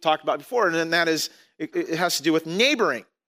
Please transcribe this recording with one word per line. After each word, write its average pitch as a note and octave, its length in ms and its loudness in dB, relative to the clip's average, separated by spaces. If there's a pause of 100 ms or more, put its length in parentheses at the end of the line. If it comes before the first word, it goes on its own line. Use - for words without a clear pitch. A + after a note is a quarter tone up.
talked D#3 220 2
about D3+ 140 0
before, A3 280 0
and E3 80 0
then E3 160 -2
that E3+ 160 2
is, D#3+ 240 0 (260)
it, D#3+ 200 -8
it E3 220 -4
has F3 180 0
to C#3+ 80 -6
do D#3+ 80 4
with D#3+ 140 0
neighboring. F#3+ 580 0 (240)